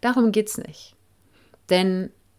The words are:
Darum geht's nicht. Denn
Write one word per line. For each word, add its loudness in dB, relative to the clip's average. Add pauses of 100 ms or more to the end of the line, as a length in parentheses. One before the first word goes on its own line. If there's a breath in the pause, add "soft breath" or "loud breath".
Darum 2
geht's -2
nicht. -18 (760 soft breath)
Denn 0 (280)